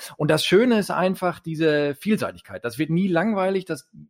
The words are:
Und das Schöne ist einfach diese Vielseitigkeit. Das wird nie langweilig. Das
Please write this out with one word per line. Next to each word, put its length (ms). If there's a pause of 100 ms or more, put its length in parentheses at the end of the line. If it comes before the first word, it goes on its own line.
(180)
Und 120
das 140
Schöne 340
ist 140
einfach 480
diese 560
Vielseitigkeit. 680
Das 120
wird 120
nie 180
langweilig. 560
Das 260 (200)